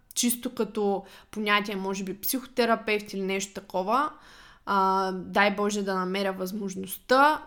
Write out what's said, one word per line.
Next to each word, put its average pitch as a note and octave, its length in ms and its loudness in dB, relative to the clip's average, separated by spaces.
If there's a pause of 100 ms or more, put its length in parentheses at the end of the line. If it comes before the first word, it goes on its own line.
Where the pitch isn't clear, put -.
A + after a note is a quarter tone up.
(140)
чисто B3 420 -2
като G3+ 480 0 (280)
понятие, G#3 440 0
може G3 280 -4
би F#3+ 180 -8
психотерапевт A3 920 0
или G3 80 -4
нещо F#3+ 320 -2
такова. G3+ 560 -2 (560)
А, F#3+ 460 2
дай F#3+ 400 2
Боже G#3 320 0
да F#3+ 120 -2
намеря F#3 380 -2
възможността, G3 1120 0